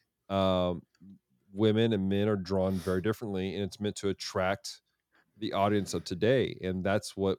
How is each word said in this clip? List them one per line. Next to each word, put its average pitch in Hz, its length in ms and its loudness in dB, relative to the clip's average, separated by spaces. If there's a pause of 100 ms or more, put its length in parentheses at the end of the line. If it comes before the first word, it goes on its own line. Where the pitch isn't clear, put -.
(280)
um, 92 540 2 (720)
women 110 400 4
and 95 140 0
men 101 200 2
are 107 80 2
drawn 95 380 0
very 92 260 0
differently, 95 540 -2
and 101 100 -4
it's 92 160 -8
meant 104 160 -4
to 101 140 -4
attract - 720 -4 (580)
the 107 160 -6
audience 98 400 2
of 87 100 -4
today, 104 580 0
and 92 220 -2
that's 98 320 -2
what 98 220 0